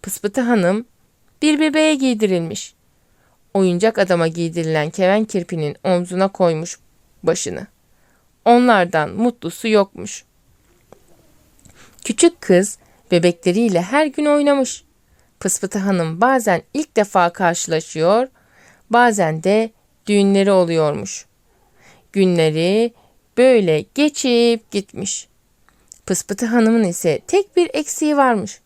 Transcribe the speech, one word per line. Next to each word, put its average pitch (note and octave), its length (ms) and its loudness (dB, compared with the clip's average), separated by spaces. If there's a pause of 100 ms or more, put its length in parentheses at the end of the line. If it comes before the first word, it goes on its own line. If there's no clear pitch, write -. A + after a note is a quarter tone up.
Pıspıtı G3+ 380 -6
Hanım A3+ 440 0 (580)
bir D4+ 180 2
bebeğe D#4 340 2
giydirilmiş. G#3 800 -2 (800)
Oyuncak F#3+ 440 0
adama F3 300 0
giydirilen D#3+ 640 -4
Keven G3 340 0
Kirpi'nin E3+ 600 -6
omzuna F3+ 440 -2
koymuş E3+ 500 -2 (440)
başını. E3+ 440 -4 (760)
Onlardan G#3 680 2
mutlusu A3+ 580 -4
yokmuş. G3+ 560 -2 (1800)
Küçük E4 360 0
kız F#3+ 380 0 (320)
bebekleriyle F3+ 720 0
her C4+ 240 0
gün D4 180 -6
oynamış. C#4+ 600 0 (560)
Pıspıtı G3 380 -6
Hanım F3 420 -2
bazen A3+ 420 2 (120)
ilk D4+ 220 -6
defa F#3+ 340 2
karşılaşıyor, F3 1000 -2 (600)
bazen G3+ 520 2
de A3 280 0 (360)
düğünleri G3 440 2
oluyormuş. E3+ 760 0 (880)
Günleri F3+ 800 2 (460)
böyle G#3+ 460 4 (100)
geçip A#3+ 760 0
gitmiş. - 580 -8 (760)
Pıspıtı G3 400 -6
Hanım'ın A3+ 380 2
ise F3 420 -2
tek G4 300 -2
bir F4+ 160 0
eksiği D4+ 440 -2
varmış. A#3+ 500 0